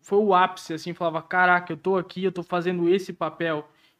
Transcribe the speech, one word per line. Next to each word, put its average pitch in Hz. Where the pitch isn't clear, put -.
foi -
o 208
ápice, 180
assim, 165
falava, 160
"Caraca, 180
eu -
tô 185
aqui, 180
eu 185
tô 175
fazendo 175
esse 190
papel, 160